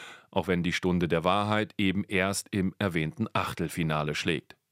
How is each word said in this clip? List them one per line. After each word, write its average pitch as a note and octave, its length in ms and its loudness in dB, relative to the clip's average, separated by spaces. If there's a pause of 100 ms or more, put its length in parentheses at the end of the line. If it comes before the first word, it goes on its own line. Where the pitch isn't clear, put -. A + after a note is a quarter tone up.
(320)
auch F2+ 160 0
wenn F2 160 2
die F2 100 0
Stunde F2+ 340 2
der E2 160 2
Wahrheit G#2 540 0
eben G2 260 2
erst G2 480 -2
im F#2+ 260 0
erwähnten E2+ 540 0
Achtelfinale D#2 840 -2
schlägt. - 420 -4 (140)